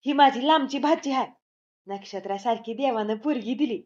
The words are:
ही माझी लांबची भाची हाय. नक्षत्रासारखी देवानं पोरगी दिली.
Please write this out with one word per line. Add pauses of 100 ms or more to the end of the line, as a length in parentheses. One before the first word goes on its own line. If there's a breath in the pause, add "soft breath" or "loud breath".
ही
माझी
लांबची
भाची
हाय. (560)
नक्षत्रासारखी
देवानं
पोरगी
दिली.